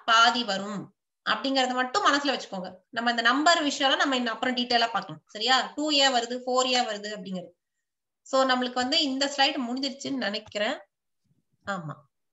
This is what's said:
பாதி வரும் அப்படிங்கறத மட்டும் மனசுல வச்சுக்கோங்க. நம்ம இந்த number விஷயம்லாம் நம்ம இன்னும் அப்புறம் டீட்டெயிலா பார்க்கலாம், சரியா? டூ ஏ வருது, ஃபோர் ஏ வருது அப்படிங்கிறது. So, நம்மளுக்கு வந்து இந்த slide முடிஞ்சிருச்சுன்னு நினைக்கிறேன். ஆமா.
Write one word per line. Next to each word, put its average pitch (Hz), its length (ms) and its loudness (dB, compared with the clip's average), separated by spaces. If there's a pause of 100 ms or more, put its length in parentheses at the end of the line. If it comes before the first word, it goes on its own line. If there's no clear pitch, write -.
பாதி 240 380 6
வரும் 196 500 -6 (360)
அப்படிங்கறத 247 440 0
மட்டும் 254 320 0
மனசுல 285 280 2
வச்சுக்கோங்க. 185 380 -8 (180)
நம்ம 233 200 -2
இந்த 233 120 0
number 302 420 4
விஷயம்லாம் 285 320 2
நம்ம 294 200 2
இன்னும் 240 180 -2
அப்புறம் 254 220 -2
டீட்டெயிலா 240 360 0
பார்க்கலாம், 185 360 -6
சரியா? 247 480 0
டூ 302 160 -2
ஏ 277 180 4
வருது, 240 360 -2
ஃபோர் 254 200 2
ஏ 247 160 0
வருது 208 300 -6
அப்படிங்கிறது. 185 400 -10 (720)
So, 269 280 2
நம்மளுக்கு 247 240 0
வந்து 262 280 0
இந்த 269 360 -2
slide 294 220 2
முடிஞ்சிருச்சுன்னு 262 680 -6
நினைக்கிறேன். 214 520 -4 (840)
ஆமா. 165 300 -8 (380)